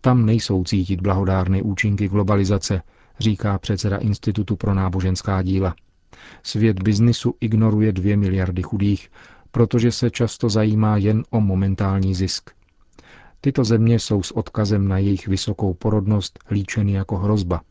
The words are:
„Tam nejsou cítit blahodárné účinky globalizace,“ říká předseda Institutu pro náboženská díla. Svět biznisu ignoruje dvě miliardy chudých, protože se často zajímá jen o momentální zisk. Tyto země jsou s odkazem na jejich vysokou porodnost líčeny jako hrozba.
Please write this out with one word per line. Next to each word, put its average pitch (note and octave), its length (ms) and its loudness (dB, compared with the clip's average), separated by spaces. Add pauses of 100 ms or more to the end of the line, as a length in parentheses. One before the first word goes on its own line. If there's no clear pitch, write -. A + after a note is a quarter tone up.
„Tam B2+ 260 4
nejsou G#2 380 0
cítit F#2 360 -2
blahodárné F#2+ 640 0
účinky G2+ 460 -2
globalizace,“ G2+ 760 0 (380)
říká G#2 380 -2
předseda G2+ 380 -2
Institutu G#2 600 -2
pro G2+ 180 -2
náboženská F#2+ 680 0
díla. F#2+ 320 0 (680)
Svět G#2 400 0
biznisu A2 580 2
ignoruje G#2+ 520 2
dvě F#2+ 240 0
miliardy F#2 460 0
chudých, G2+ 480 -2 (400)
protože A#2 420 2
se A#2+ 180 -2
často - 380 -2
zajímá G#2+ 480 2
jen G#2+ 340 2
o A2+ 100 0
momentální F#2+ 760 0
zisk. - 360 -4 (880)
Tyto C3+ 240 0
země A2+ 340 4
jsou G#2 240 0
s - 80 -8
odkazem G#2 580 -2
na F#2+ 100 0
jejich G2 300 0
vysokou G2 460 -2
porodnost G#2 640 -2 (120)
líčeny G2+ 420 -2
jako F#2+ 260 -2
hrozba. F#2 420 0 (100)